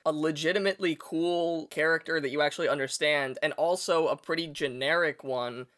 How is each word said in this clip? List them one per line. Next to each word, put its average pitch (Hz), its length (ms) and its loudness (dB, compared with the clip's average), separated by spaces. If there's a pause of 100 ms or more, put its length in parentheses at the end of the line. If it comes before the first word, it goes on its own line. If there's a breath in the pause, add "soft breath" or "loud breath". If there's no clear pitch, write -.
a 160 60 4
legitimately 160 880 0
cool 170 680 -2
character 160 520 0
that 143 100 -2
you 147 120 0
actually 147 260 0
understand, 139 760 0
and 151 120 0
also 165 540 2
a 143 100 0
pretty 165 300 -4
generic 147 760 -2
one 123 440 -4 (100)